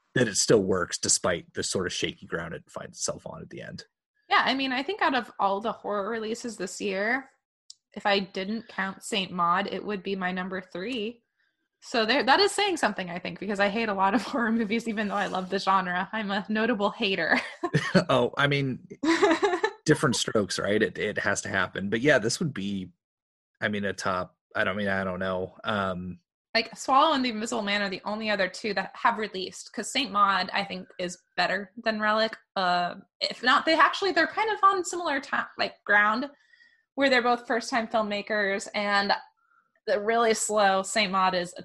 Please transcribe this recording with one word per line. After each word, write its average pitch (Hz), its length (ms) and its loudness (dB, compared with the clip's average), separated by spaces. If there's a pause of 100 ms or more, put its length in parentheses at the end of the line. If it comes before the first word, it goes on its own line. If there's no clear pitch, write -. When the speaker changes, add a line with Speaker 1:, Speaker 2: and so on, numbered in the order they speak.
(140)
Speaker 1:
that 127 140 2
it 101 100 -4
still 113 240 6
works 92 380 -2
despite - 560 -2
the 95 80 -4
sort 92 240 -4
of 90 60 -6
shaky - 340 -6
ground 82 260 -8
it - 160 -14
finds - 300 -16
itself - 260 -6
on - 160 -14
at - 80 -16
the - 120 -14
end. - 240 -14 (440)
Speaker 2:
Yeah, 381 160 2
I 233 80 0
mean, 269 180 -2
I 254 120 -4
think 403 180 -6
out 320 140 2
of 233 240 -4
all 196 220 0
the 220 100 -2
horror 202 380 -6
releases 226 480 -6
this 185 220 -8
year, 208 500 -2 (640)
if 208 120 -10
I 202 140 4
didn't 196 480 -6
count 190 360 -6
Saint 196 280 -4
Maud, 180 400 2
it 196 120 -6
would 208 200 -6
be 196 120 -4
my 185 160 -2
number 185 300 -6
three. 220 600 -8 (600)
So 226 220 0
there, 247 180 4
that 269 160 6
is 392 120 4
saying 392 260 2
something, 202 320 0
I 170 80 -8
think, 180 220 -8
because 196 200 -2
I 202 100 6
hate 220 200 0
a 202 60 -2
lot 196 180 4
of 220 80 4
<laughs> - 60 -8
horror 240 240 0
movies, 226 360 0
even 214 200 -2
though 196 80 -2
I 202 100 0
love 185 240 -4
the 190 80 0
genre. 185 560 2
I'm 214 160 -4
a 190 180 -2
notable 214 440 2
hater. 190 480 0 (240)
<laughs> 349 100 -4
Speaker 1:
<laughs> - 360 2
Oh, 123 280 4
I 143 100 4
mean, 139 400 -2 (140)
Speaker 2:
<laughs> 339 840 2
Speaker 1:
different 143 300 4
strokes, - 440 0
right? 101 220 0
It, - 180 0
it 98 180 -2
has 98 240 0
to 101 80 -8
happen. 95 400 -2
But 113 120 0
yeah, 139 180 6
this 107 200 -2
would 151 140 -2
be, 95 380 -6 (680)
I 113 100 -2
mean, 104 160 -4
a 95 80 -2
top, 90 440 -4 (180)
I 107 80 2
don't 98 140 0
mean, 101 120 -2
I 95 140 0
don't 92 160 -4
know. 92 440 -4
Um, 92 560 -4 (340)
Speaker 2:
Like, 220 240 -2
Swallow 294 380 4
and 262 100 0
The 247 40 -2
Invisible 220 340 -4
Man 202 180 0
are 202 80 -2
the 185 160 -6
only 214 240 -4
other 196 180 2
two 196 280 -6
that 190 180 -4
have 220 240 0
released, 190 560 -8
'cause - 180 -8
Saint 254 200 -2
Maud, 196 420 2
I 196 120 0
think, 185 220 -10 (120)
is 180 180 -6 (180)
better 180 360 0 (120)
than 220 160 -2
Relic. 214 380 2 (180)
Uh, 175 400 0 (260)
if - 200 -6
not, 262 240 4
they 320 80 4
actually, 359 380 4
they're 330 160 4
kind 427 240 0
of 403 100 -2
on 392 240 4
similar 339 340 -2
ti-, 240 180 -4 (200)
like, 214 280 -4
ground, 214 440 4 (640)
where 277 140 4
they're 254 140 6
both 240 240 2
first-time 240 400 -2
filmmakers, 208 880 0
and 202 380 2 (760)
the 202 120 2
really 226 360 4
slow 202 480 2
Saint 202 280 0
Maud 185 220 2
is 175 240 -2
a 180 80 -14